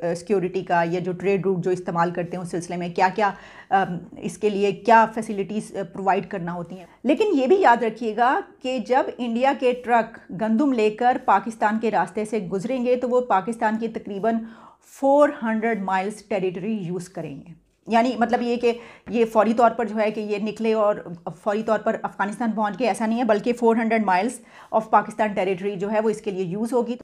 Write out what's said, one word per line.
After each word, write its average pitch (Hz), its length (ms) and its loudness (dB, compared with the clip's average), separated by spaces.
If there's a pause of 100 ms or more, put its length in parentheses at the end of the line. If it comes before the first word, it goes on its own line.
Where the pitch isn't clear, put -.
सिक्योरिटी 175 600 -2
का 175 200 2
या 170 160 -2
जो 180 140 -4
ट्रेड 175 320 0
रूट 190 140 0
जो 180 120 0
इस्तेमाल 175 400 0
करते 175 260 -6
हैं 185 60 -8
उस 175 80 -10
सिलसिले 175 260 -6
में 175 160 -6
क्या 185 160 4
क्या, 196 280 0 (340)
अम, 180 280 0 (200)
इसके - 300 -4
लिए 202 220 0
क्या 220 340 6
फैसिलिटीज़, 214 720 -6
अ, 196 60 -4
प्रोवाइड 190 440 -2
करना 175 240 -8
होती 180 240 -10
हैं। 180 120 -20 (180)
लेकिन 330 220 2
ये 285 200 2
भी 381 160 6
याद 240 200 6
रखिएगा 233 600 0 (180)
कि 254 180 -2
जब 240 400 0
इंडिया 247 340 0
के 262 200 0
ट्रक 233 460 0 (120)
गंदम 220 400 2
लेकर 233 460 2
पाकिस्तान 220 640 0
के 226 100 0
रास्ते 196 360 0
से 214 160 -4
गुजरेंगे 233 540 -2
तो 254 120 -2
वो 247 140 2
पाकिस्तान 220 560 0
की 226 100 -4
तकरीबन 214 540 -2 (400)
फ़ोर 285 640 2
हंड्रेड 220 400 0
माइल्स 190 460 -2
टेरिटरी 190 440 -2
यूज़ 180 360 -6
करेंगे। 160 520 -14 (280)
यानी 233 300 2
मतलब 233 220 0
ये 240 160 0
कि 233 220 0 (320)
ये 226 140 2
फौरी 226 280 2
तौर 233 160 6
पर 233 180 -2
जो 214 80 -8
है 214 160 0
कि 214 100 -6
ये 208 180 -4
निकले 220 340 -2
और 208 400 0 (300)
फौरी 214 200 -2
तौर 220 160 0
पर 220 160 0
अफ़गानिस्तान 214 560 -4
पहुंच 208 260 -2
गए, 214 80 -2
ऐसा 214 200 0
नहीं 226 120 0
है, 247 60 0
बल्कि 220 300 2
फ़ोर 226 240 4
हंड्रेड 226 280 2
miles 196 280 2 (420)
of 220 80 4 (100)
Pakistan 214 420 2
territory 196 400 -2
जो 196 120 -4
है 208 120 0
वो 220 100 2
इसके 214 220 -4
लिए 185 120 -4
यूज़ 214 300 -4
होगी। 233 300 -2